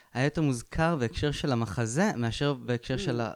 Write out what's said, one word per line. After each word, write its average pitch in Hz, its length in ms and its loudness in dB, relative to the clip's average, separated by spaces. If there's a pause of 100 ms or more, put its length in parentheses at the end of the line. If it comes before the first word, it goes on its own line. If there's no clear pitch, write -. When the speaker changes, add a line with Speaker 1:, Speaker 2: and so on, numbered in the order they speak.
(160)
Speaker 1:
היה 123 100 2
יותר 147 180 2
מוזכר 156 540 2
בהקשר 131 360 0
של 143 200 0
המחזה, 117 640 2
מאשר 120 380 0
בהקשר 120 400 -4
Speaker 2:
Mm, 127 40 -2
Speaker 1:
של 127 220 -2 (160)